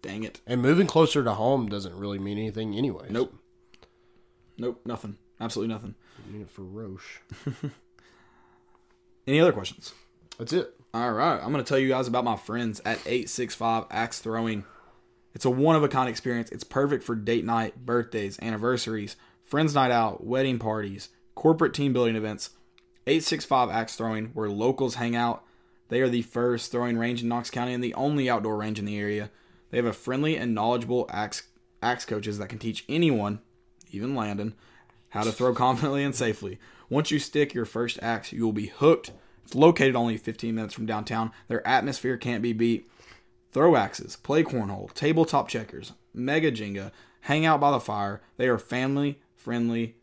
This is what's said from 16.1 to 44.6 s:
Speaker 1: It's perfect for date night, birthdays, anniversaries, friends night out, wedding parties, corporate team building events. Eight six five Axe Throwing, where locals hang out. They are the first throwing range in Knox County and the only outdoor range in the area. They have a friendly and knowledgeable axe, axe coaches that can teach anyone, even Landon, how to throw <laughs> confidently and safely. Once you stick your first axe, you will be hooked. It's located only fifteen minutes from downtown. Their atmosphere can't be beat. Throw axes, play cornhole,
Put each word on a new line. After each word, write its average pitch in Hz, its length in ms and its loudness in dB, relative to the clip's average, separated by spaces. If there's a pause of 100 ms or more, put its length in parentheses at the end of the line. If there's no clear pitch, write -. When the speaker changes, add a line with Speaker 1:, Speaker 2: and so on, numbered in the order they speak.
Speaker 1:
It's - 120 -12
perfect 139 400 0
for 117 120 -2
date 110 280 0
night, 117 440 -2
birthdays, 117 520 -2
anniversaries, 113 760 -2 (280)
friends 151 300 2
night 131 160 4
out, 113 340 2
wedding 127 360 0
parties, 107 500 -6 (240)
corporate 160 400 4
team 143 200 0
building 117 220 4
events. 107 360 -6 (560)
Eight 160 160 4
six 151 220 -2
five 127 240 4
Axe 113 260 -2
Throwing, 110 380 -4
where 110 160 -2
locals 120 460 0
hang 120 200 -2
out. 117 280 0 (460)
They 123 120 2
are 127 80 4
the 120 140 2
first 120 480 0
throwing 120 260 0
range 117 240 -2
in 117 80 -2
Knox 120 220 -4
County 123 220 -4
and 123 100 -4
the 120 100 -4
only 139 360 0
outdoor 110 280 0
range 107 220 -4
in 101 60 -4
the 104 120 -6
area. 104 320 -4 (400)
They - 80 -2
have 120 80 2
a 123 80 0
friendly 143 440 -2
and 117 180 -2
knowledgeable 120 560 0
axe, 104 320 -6 (400)
axe 120 220 0
coaches 104 340 -4
that 98 100 -8
can 113 80 -12
teach 107 320 -6
anyone, 117 520 2 (500)
even 120 240 -4
Landon, 104 400 -4 (540)
how 104 140 -4
to 110 80 -2
throw 123 220 2
<laughs> - 20 0
confidently 135 480 2
and 135 120 -2
safely. 107 420 -2 (320)
Once 147 220 0
you 147 80 2
stick 147 340 0
your 117 120 -2
first 117 360 -4
axe, 113 300 -4
you 113 140 -2
will 107 80 2
be 107 140 -4
hooked. - 440 4 (320)
It's - 120 -16
located 147 400 6
only 117 220 0
fifteen 113 380 -6
minutes 110 180 -6
from 110 120 -6
downtown. 110 460 -4 (180)
Their - 180 -2
atmosphere 127 500 0
can't 117 260 -4
be 120 100 0
beat. 117 360 0 (640)
Throw 156 240 6
axes, - 400 -2
play 156 280 2
cornhole, 101 500 -4